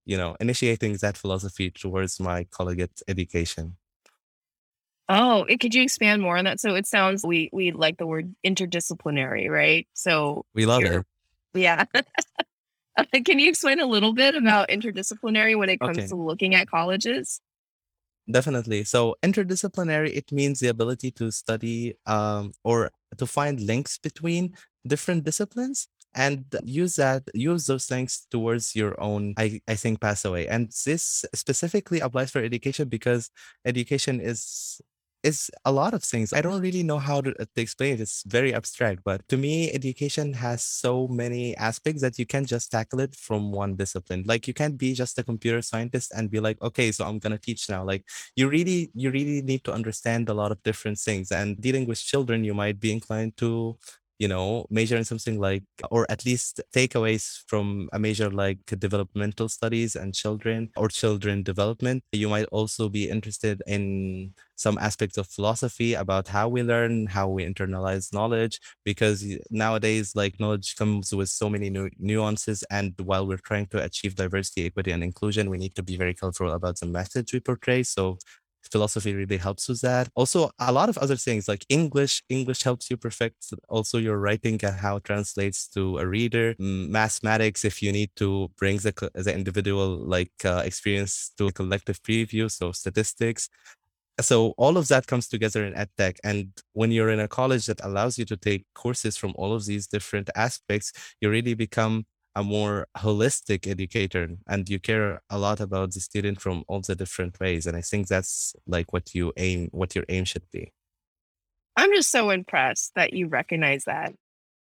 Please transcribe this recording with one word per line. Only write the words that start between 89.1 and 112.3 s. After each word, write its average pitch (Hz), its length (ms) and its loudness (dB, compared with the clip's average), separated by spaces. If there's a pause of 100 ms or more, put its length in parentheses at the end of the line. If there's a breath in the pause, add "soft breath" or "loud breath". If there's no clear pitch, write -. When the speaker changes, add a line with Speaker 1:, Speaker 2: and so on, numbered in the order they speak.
Speaker 1:
the 95 200 0
individual, 95 640 0
like, 90 340 0 (140)
uh, 90 200 2
experience 101 720 -2
to 101 100 2
a 95 40 -2
collective 98 520 -4
preview, 110 460 0
so 90 220 -4
statistics. 110 800 -2 (720 soft breath)
So 113 360 6
all 147 200 6
of 156 120 2
that 131 180 6
comes 123 200 0
together 107 380 0
in 98 100 -6
ed 98 220 -4
tech. 92 260 2
And 101 300 -2 (200)
when 113 180 2
you're 110 180 4
in 107 100 2
a 107 80 0
college 131 380 2
that - 180 -4
allows 101 360 0
you 117 60 -4
to 104 120 -4
take 98 280 0 (100)
courses - 420 -4
from 101 200 -4
all 101 160 -2
of 107 120 -4
these 104 220 -4
different 101 480 -4
aspects, 104 560 -2 (280 loud breath)
you 104 100 2
really 117 260 2
become 110 500 0 (300)
a 101 80 0
more 104 440 0 (100)
holistic 107 720 0
educator, 92 600 -2 (200)
and 98 200 -2
you 95 120 -4
care 107 500 0
a 101 80 -4
lot 101 220 0
about 95 340 -2
the 95 60 -8
student 101 420 -4
from 90 260 -4
all 98 140 -4
the 95 140 -4
different 90 440 -6
ways. 87 280 -2
And 85 100 -2
I 85 40 -6
think 101 260 -2
that's, - 480 -2 (100)
like, 85 260 -2
what 90 220 -4
you 87 240 0
aim, 90 340 0
what 90 240 -4
your - 140 -2
aim 92 160 0
should - 260 -6
be. - 200 -12 (1040)
Speaker 2:
I'm 370 180 6
just 381 180 4
so 226 180 4
impressed 170 640 2